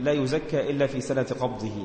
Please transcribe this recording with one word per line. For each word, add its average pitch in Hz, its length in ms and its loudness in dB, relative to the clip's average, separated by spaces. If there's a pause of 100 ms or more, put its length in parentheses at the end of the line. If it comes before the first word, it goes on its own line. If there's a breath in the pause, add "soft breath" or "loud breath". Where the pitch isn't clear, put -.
لا 143 120 2
يزكى 143 580 0
إلا 139 160 2
في 127 140 -2
سنة 131 260 0 (140)
قبضه، 110 320 -2 (120)